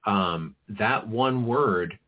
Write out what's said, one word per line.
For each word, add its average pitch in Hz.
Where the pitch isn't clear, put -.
Um, 90
that 110
one 123
word 104